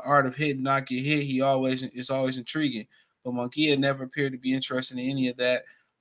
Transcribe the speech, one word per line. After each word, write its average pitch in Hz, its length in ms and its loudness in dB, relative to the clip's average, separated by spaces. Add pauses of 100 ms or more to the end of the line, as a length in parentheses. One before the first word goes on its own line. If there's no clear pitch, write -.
art 139 200 6
of 127 100 -2
hit 147 200 0
and 131 80 -4
not 135 220 2
get 127 180 -4
hit, 147 200 2
he 131 180 0
always, 131 420 2
it's 123 260 -4
always 131 280 0
intriguing. 123 500 -2 (360)
But 123 100 -6
Munguia 139 440 0
never 135 280 0
appeared 139 260 -2
to 131 60 -10
be 127 160 -2
interested 131 440 0
in 123 120 -4
any 135 180 0
of 123 100 -2
that. 123 280 0 (360)